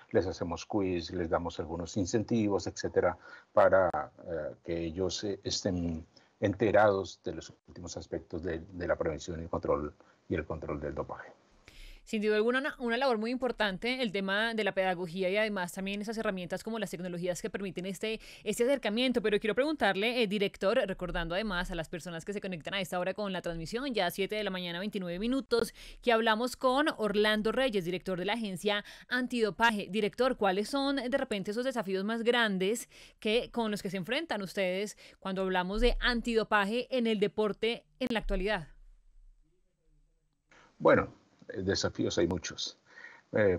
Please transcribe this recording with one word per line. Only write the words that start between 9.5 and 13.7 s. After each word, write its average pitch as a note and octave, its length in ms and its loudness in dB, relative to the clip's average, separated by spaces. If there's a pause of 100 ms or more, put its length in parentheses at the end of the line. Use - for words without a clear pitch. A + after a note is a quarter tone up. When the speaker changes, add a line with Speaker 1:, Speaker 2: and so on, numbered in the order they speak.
Speaker 1:
y F#2+ 60 -2
el E2 100 -2
control D#2 360 -6
del C#2+ 140 -6
dopaje. - 380 -10 (720)
Speaker 2:
Sin G#3+ 180 -4
duda G#3+ 140 2
alguna, A#3+ 240 4
una, D4 180 -4
una A#3 180 0
labor B3 220 2
muy A3+ 140 -2
importante, A#3 680 -2